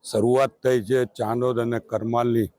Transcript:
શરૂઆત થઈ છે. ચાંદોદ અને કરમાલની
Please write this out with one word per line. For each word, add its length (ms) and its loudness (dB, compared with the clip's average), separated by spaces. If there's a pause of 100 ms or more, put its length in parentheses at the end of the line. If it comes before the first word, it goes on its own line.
શરૂઆત 480 2 (100)
થઈ 180 2
છે. 240 0
ચાંદોદ 540 -2
અને 200 -2
કરમાલની 800 -2